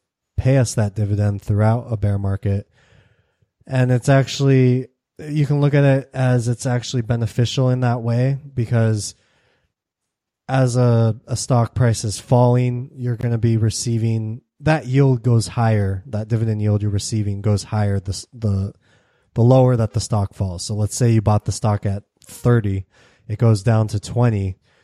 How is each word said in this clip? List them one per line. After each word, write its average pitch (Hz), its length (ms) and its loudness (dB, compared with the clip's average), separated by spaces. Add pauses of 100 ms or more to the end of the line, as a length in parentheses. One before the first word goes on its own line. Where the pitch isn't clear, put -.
(360)
pay 135 220 2
us 123 180 0
that 101 200 -2
dividend 104 480 -2
throughout 110 460 0
a 117 60 -4
bear 101 220 -2
market. 98 500 -4 (1000)
And 127 240 0
it's 123 180 0
actually, 131 800 2 (300)
you 151 280 -4
can 143 160 0
look 143 120 2
at 143 120 4
it 135 280 2
as 127 340 0
it's 120 180 -4
actually 123 380 -4
beneficial 117 680 -2
in 127 120 0
that 123 200 0
way, 123 360 -2 (160)
because 113 600 -2 (1300)
as 131 260 0
a, 117 520 2
a 117 100 -4
stock 117 360 0
price 117 300 0
is 104 160 -6
falling, 123 760 0
you're 123 200 -4
gonna 117 220 -4
be 113 200 2
receiving, 113 840 -2 (200)
that 151 260 0
yield 131 340 2
goes 117 260 2
higher, 101 600 0
that 110 200 -8
dividend 110 340 -2
yield 104 200 0
you're 104 80 -2
receiving 101 520 -4
goes 104 220 0
higher 101 360 -2
the 92 100 -10
s-, - 240 -8
the, 101 400 -2 (600)
the 117 80 0
lower 127 340 6
that 110 180 -2
the 110 60 -2
stock 101 340 -4
falls. 90 300 -8
So 107 120 -8
let's 104 200 -4
say 120 160 2
you 113 100 4
bought 104 240 0
the 107 60 -4
stock 104 340 -4
at 101 180 -6 (200)
thirty, 104 600 -2 (420)
it 110 100 -8
goes 110 260 2
down 110 260 2
to 104 100 -4
twenty, 98 580 -2 (260)